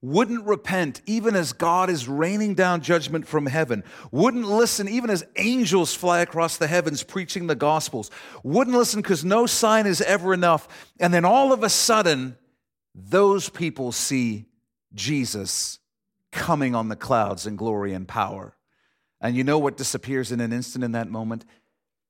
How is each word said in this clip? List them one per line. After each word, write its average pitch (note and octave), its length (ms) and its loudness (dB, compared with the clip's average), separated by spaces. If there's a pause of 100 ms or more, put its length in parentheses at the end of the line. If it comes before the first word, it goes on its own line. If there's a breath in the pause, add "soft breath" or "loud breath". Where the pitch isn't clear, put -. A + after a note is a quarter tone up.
wouldn't G#3 460 0
repent, F#3 580 -2
even G#3+ 320 0
as D3+ 160 0
God F3+ 380 2
is C3 180 -4
raining F#3+ 460 -2
down F3+ 260 2
judgment D#3 480 -2
from D3+ 160 0
heaven, B2+ 400 -2 (260 loud breath)
wouldn't A#3 360 2
listen, G#3 420 2
even A#3 220 -2
as F3 160 -2 (100)
angels G3 580 2
fly F3 260 2
across E3 360 -2
the D#3 120 0
heavens D#3+ 340 0
preaching F3 460 -6
the D3+ 60 0
gospels, C#3+ 560 -2 (320 loud breath)
wouldn't A#3+ 360 2
listen G#3+ 240 2
'cause E3 240 0
no A3+ 180 4
sign A3 420 2
is F#3 140 2
ever F#3+ 320 2
enough. F3 340 2 (320 loud breath)
And F3 140 2
then F3 140 4
all C4 260 6
of A3 100 2
a G#3+ 60 2
sudden, D#3 680 2 (540)
those F#3+ 560 2
people C#3 440 -4
see A#2 540 -2 (460)
Jesus G#2+ 840 -4 (540)
coming C#3+ 420 0
on A2+ 140 -2
the G#2+ 80 -8
clouds G2+ 500 0
in G#2 80 -8
glory G2+ 380 -4
and F#2 140 -8
power. G2 500 -6 (640)
And A#2+ 160 -2
you B2+ 80 0
know D3 140 2
what C#3+ 180 0
disappears C3 560 -6
in A#2+ 80 -2
an A#2 120 -4
instant B2 300 -6
in A#2 100 -2
that A#2 160 -4
moment? A2 360 -8 (640 soft breath)